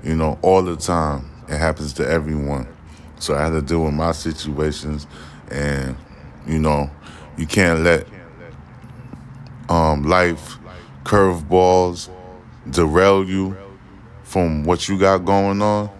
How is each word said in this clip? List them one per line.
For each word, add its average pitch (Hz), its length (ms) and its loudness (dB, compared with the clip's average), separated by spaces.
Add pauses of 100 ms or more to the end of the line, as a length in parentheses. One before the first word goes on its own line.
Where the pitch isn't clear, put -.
you 80 100 -2
know, 78 280 0
all 95 200 6
the 87 140 -4
time. 76 540 -2 (180)
It 73 80 -6
happens 76 380 -2
to 69 120 -2
everyone. 73 640 -2 (500)
So - 160 -2
I 73 100 0
had 80 80 0
to 80 100 -2
deal 82 220 0
with 76 100 -2
my 82 180 0
situations, 76 920 -6 (440)
and, 67 460 -6 (500)
you 78 120 -2
know, 73 320 0 (480)
you 80 80 -4
can't 82 340 2
let, 82 260 4 (1600)
um, 80 320 2
life 85 560 0 (460)
curveballs 90 1040 2 (580)
derail 87 560 4
you 95 320 -4 (680)
from 80 420 0
what 87 220 0
you 98 120 -2
got 95 260 4
going 98 380 2
on. 104 380 0